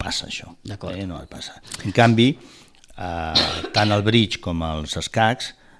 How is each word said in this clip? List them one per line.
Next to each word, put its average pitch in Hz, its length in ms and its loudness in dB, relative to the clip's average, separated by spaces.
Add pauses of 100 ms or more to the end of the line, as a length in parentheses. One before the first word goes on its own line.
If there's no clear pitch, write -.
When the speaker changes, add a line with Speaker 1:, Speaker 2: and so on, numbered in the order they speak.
Speaker 1:
passa - 280 -6
això. - 260 -12 (100)
Speaker 2:
D'acord. 92 320 -10
Speaker 1:
Eh, 95 120 -8
no 85 200 -10
passa. - 300 -16 (260)
En 101 80 -4
canvi, 117 380 6 (680)
eh, 82 760 -4
tant 104 180 4
el 104 160 2
bridge 110 320 2
com 82 240 -4
els 78 340 -4
escacs 110 560 0 (260)